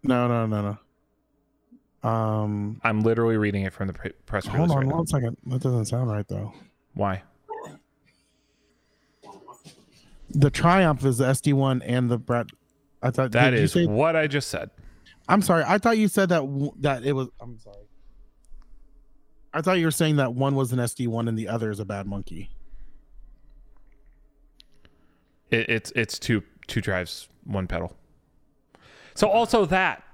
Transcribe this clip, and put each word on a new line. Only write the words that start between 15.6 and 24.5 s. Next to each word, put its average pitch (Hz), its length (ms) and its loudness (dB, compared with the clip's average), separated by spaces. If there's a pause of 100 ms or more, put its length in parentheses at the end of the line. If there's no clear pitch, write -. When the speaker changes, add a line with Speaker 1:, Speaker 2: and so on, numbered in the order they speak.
Speaker 1:
I 190 120 4
thought 226 200 2
you 214 120 4
said 190 200 2
that 170 120 2
w-, 139 400 -4
that 131 240 -2
it 143 80 0
was. 131 160 -4 (100)
I'm 120 180 -16
sorry. 104 300 -20 (1700)
I 151 80 -2
thought 185 180 2
you 165 60 2
were 160 60 4
saying 156 260 2
that 127 160 2
one 139 220 2
was 131 180 0
an 127 60 0
S 120 140 -2
D 123 140 -4
one 117 200 -2
and 113 100 -2
the 110 100 -4
other 110 240 -2
is 101 80 -6
a 104 60 -6
Bad 98 220 -8
Monkey. 98 440 -10 (3000)